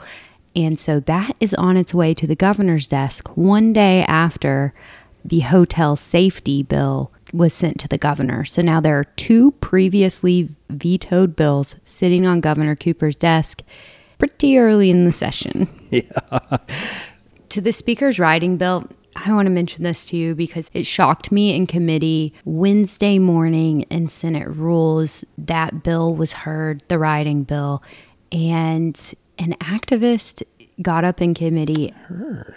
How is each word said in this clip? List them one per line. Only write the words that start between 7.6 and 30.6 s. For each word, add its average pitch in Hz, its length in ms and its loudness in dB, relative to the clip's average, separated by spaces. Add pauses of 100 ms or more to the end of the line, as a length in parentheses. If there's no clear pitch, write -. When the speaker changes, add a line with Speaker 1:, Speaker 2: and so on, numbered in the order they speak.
Speaker 1:
to - 80 -10
the 156 100 -2
governor. 143 480 -2
So - 160 -4
now 165 180 2
there 151 200 2
are 143 40 0 (120)
two 240 460 4
previously 185 880 2 (200)
vetoed 175 640 0
bills 143 480 0
sitting 180 440 2
on 180 120 2
Governor 151 360 0
Cooper's 156 400 -2
desk 160 480 0 (560)
pretty 277 400 2
early 214 320 6
in 180 140 6
the 175 60 4
session. - 560 -4 (120)
Speaker 2:
<laughs> - 100 -18
Yeah. - 680 -4 (920)
Speaker 1:
To 208 120 -6
the 220 120 0
Speaker's 240 460 -2
writing 170 380 2
bill, 180 300 -2 (280)
I - 160 -4
wanna 202 200 2
mention 170 320 -2
this 175 220 -6
to - 120 -6
you 165 160 -2
because 160 400 -8
it 175 140 -6
shocked - 440 0
me 202 240 2
in 175 120 0
committee. 160 640 -2 (120)
Wednesday 196 720 2
morning 165 640 2
in 165 260 -4
Senate 160 400 -6
rules, 160 720 0 (140)
that 160 460 -6
bill 165 320 0
was 160 180 -4
heard, 156 540 -6
the 175 100 -2
writing 151 460 0
bill, 143 400 -6 (480)
and 165 840 -2 (240)
an 165 240 -4
activist 220 840 -2 (380)